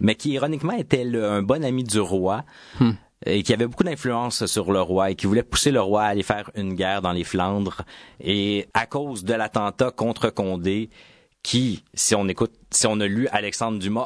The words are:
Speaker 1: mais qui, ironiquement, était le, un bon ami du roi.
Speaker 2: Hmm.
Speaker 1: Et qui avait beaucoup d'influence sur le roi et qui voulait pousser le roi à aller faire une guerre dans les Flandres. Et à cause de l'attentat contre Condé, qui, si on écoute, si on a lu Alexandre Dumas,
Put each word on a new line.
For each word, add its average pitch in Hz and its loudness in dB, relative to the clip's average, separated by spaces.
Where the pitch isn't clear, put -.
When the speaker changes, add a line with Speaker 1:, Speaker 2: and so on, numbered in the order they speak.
Speaker 1:
mais 107 4
qui, - -4
ironiquement, 147 -2
était 143 0
le, 120 0
un 104 2
bon 131 2
ami 127 0
du 107 0
roi. 95 0
Speaker 2:
Hmm. 117 4
Speaker 1:
Et 98 2
qui - 2
avait 113 2
beaucoup 117 -2
d'influence 120 -2
sur 95 0
le 98 4
roi 92 2
et 92 -4
qui - -2
voulait 107 4
pousser - 2
le 127 4
roi 104 2
à - 4
aller 104 0
faire 104 -2
une 95 -4
guerre 92 -2
dans 90 0
les 87 -2
Flandres. 95 -2
Et 101 0
à 113 0
cause 139 -8
de 113 0
l'attentat 110 0
contre 117 -2
Condé, 95 -2
qui, 123 0
si - 0
on 101 2
écoute, 92 0
si - 2
on 107 2
a 104 2
lu 113 0
Alexandre 104 -2
Dumas, 104 -2